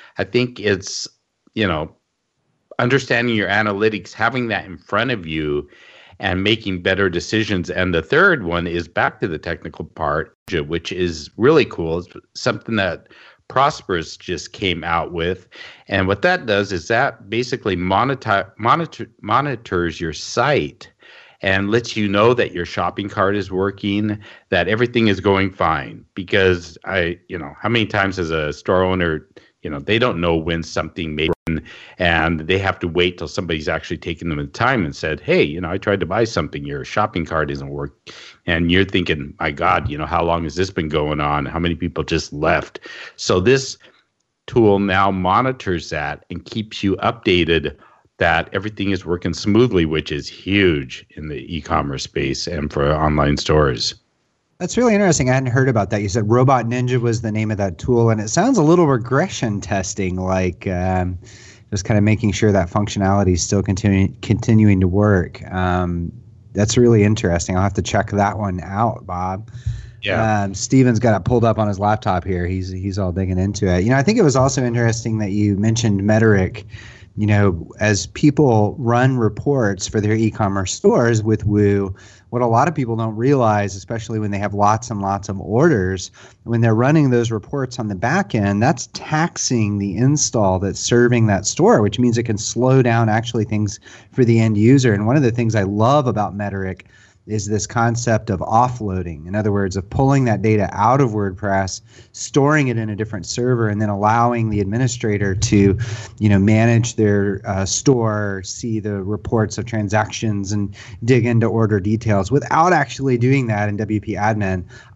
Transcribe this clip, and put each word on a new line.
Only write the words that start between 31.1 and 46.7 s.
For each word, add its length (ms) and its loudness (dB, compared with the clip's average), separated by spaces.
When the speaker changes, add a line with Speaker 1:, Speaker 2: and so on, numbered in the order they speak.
Speaker 1:
may 140 -2
and 420 0
they 160 0
have 220 -2
to 80 -4
wait 300 0
till 100 -10
somebody's 400 -6
actually 300 -6
taken 320 -8
them 80 -4
the 80 -6
time 400 -2
and 100 -6
said, 240 -6
"Hey, 240 0
you 160 -4
know, 100 -6
I 80 -6
tried 220 -2
to 60 -4
buy 180 0
something, 400 -4
your 220 -10
shopping 400 -4
cart 260 -2
isn't 160 -8
working." 460 -12
And 260 0
you're 140 4
thinking, 560 -2
"My 100 -4
God, 380 0
you 80 -8
know, 80 -6
how 180 -2
long 220 0
has 100 -8
this 160 -2
been 160 -4
going 320 -2
on? 260 -2
How 140 -6
many 160 -2
people 300 -6
just 260 -4
left?" 480 -2
So 240 0
this 360 2
tool 320 4
now 320 2
monitors 800 -2
that 400 -6
and 160 -10
keeps 360 -8